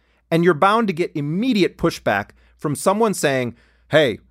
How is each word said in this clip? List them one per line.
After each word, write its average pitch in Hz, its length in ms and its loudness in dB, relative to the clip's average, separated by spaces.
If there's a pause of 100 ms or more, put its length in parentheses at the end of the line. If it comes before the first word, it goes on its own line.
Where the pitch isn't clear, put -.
(300)
and 165 140 0
you're 170 100 4
bound 202 340 2
to 196 60 -2
get 160 220 -6
immediate 175 640 -2
pushback 113 540 -2 (260)
from 147 180 -4
someone 202 380 0
saying, 131 420 -2 (340)
"Hey, 139 300 2 (120)